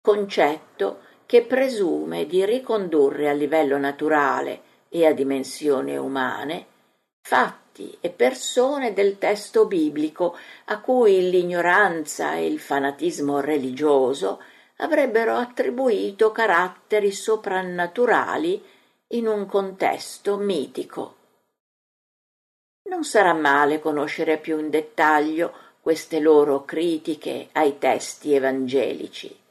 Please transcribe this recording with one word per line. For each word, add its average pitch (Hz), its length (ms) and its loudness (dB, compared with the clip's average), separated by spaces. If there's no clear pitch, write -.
concetto 196 960 0
che 240 180 6
presume 175 840 -2
di 180 180 2
ricondurre 165 840 0
a - 20 2
livello 147 460 2
naturale 139 920 0
e 165 120 4
a 156 60 6
dimensione 139 840 -2
umane 135 720 -6
fatti - 800 -4
e - 100 -4
persone 254 840 -2
del 196 260 0
testo 208 480 0
biblico 156 720 -2
a 214 120 -6
cui 208 520 4
l'ignoranza 175 1040 2
e 165 120 -2
il 151 140 -4
fanatismo 143 800 -2
religioso 139 1000 0
avrebbero 233 580 0
attribuito 233 960 0
caratteri 202 800 0
soprannaturali 185 1500 -2
in 233 180 -4
un 208 200 -2
contesto 196 880 -4
mitico. 180 800 -6
Non 349 140 -6
sarà 190 280 4
male 147 480 2
conoscere 156 560 -2
più 156 220 -4
in 156 120 -4
dettaglio 156 840 0
queste 160 400 -2
loro 147 440 6
critiche 160 880 -6
ai 147 260 0
testi - 560 -2
evangelici. 131 1000 -2